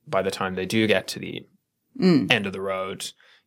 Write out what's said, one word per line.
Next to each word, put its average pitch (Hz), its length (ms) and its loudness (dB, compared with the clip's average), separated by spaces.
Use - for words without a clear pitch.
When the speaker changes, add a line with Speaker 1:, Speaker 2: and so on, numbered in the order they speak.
Speaker 1:
by 95 140 0
the 95 80 -2
time 95 240 -4
they 92 120 -4
do 110 200 2
get 98 220 2
to - 100 -8
the - 280 -10
Speaker 2:
Mm. 135 320 4
Speaker 1:
end 104 140 2
of 98 80 -6
the 98 60 -8
road, 95 520 -6